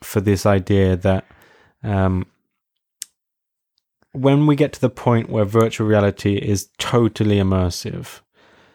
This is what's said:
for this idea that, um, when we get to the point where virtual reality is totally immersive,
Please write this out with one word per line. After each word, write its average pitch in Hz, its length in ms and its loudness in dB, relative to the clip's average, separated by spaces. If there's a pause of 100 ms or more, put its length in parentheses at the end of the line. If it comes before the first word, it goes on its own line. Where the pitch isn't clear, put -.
for - 200 -4
this 98 240 0
idea 98 500 2
that, 95 300 0 (580)
um, 95 420 -2 (1900)
when 139 360 2
we 147 80 4
get 147 180 0
to - 80 -18
the 127 80 2
point 117 400 -2
where 110 160 0
virtual 113 420 0
reality 101 500 2
is 101 400 -4
totally 107 600 0
immersive, 92 840 -4 (540)